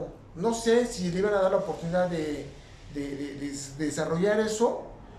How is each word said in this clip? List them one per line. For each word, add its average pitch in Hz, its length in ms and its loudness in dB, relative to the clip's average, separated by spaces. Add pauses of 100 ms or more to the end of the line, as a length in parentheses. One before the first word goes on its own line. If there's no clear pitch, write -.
(360)
no, 160 140 -6
no 233 40 2
sé 233 320 4
si 180 260 -2
le 180 80 0
iban 208 140 2
a 196 80 4
dar 185 100 4
la 196 60 6
oportunidad 175 520 0
de, 151 360 -2 (480)
de, 143 160 -4
de, 139 260 -6
de, 139 160 -6
de - 340 -6
desarrollar 170 540 2
eso, - 480 0 (320)